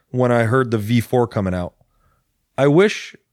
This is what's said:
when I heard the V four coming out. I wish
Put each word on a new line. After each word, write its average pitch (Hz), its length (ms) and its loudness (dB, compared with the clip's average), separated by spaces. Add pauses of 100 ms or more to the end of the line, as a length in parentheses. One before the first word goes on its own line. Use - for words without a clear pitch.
(100)
when 123 220 0
I 117 120 2
heard 123 280 0
the 117 60 0
V 110 220 0
four 120 280 0
coming 95 260 -4
out. 90 200 -8 (840)
I 139 100 2
wish 180 480 0 (180)